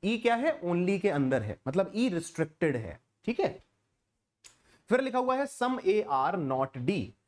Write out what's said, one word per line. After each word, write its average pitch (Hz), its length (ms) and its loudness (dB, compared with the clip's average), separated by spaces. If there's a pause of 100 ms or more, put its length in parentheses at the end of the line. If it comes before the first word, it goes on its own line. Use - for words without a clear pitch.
ई 220 140 0
क्या 233 180 4
है? 285 260 0
Only 175 380 0
के 202 100 2
अंदर 135 320 2
है, 104 260 -6
मतलब 180 280 0
ई 240 140 2
रिस्ट्रिक्टेड 160 640 -2
है, 98 240 -6 (260)
ठीक 233 140 -2
है। - 240 -2 (1300)
फिर 247 120 4
लिखा 254 180 0
हुआ 254 160 2
है 277 120 0
some 254 320 -2
A 208 220 2 (120)
are 139 300 2
not 131 340 -2 (100)
D 185 140 0 (260)